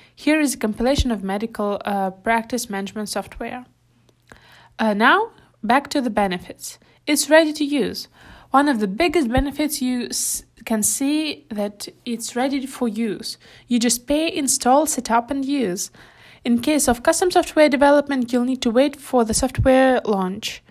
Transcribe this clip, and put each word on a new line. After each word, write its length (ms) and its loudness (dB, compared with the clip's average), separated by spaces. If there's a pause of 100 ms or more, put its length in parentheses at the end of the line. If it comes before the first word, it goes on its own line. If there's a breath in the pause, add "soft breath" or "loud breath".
(160 soft breath)
here 260 2
is 140 0
a 20 -14
compilation 540 0
of 120 -6
medical, 600 -4
uh, 240 -2
practice 640 -4
management 360 -8
software. 580 -10 (1120 soft breath)
Uh, 160 2
now, 340 4 (320 soft breath)
back 280 2
to 120 -2
the 80 -2
benefits. 720 -6 (260 soft breath)
It's 240 0
ready 240 6
to 100 -4
use. 440 -4 (420 loud breath)
One 180 4
of 120 0
the 80 -2
biggest 420 0
benefits 540 -2
you 240 -4
s-, 360 -6 (220)
can 160 -2
see 720 -2
that 360 -8 (160)
it's 320 -8
ready 300 -2
for 220 -4
use. 500 -6 (300 soft breath)
You 100 0
just 300 -2
pay, 280 0
install, 520 2
set 240 -4
up, 180 0
and 160 -4
use. 460 -4 (520 loud breath)
In 180 2
case 260 2
of 160 2
custom 260 2
software 400 4
development, 640 2
you'll 120 2
need 180 -4
to 80 0
wait 240 2
for 280 0
the 120 -2
software 680 4
launch. 680 -4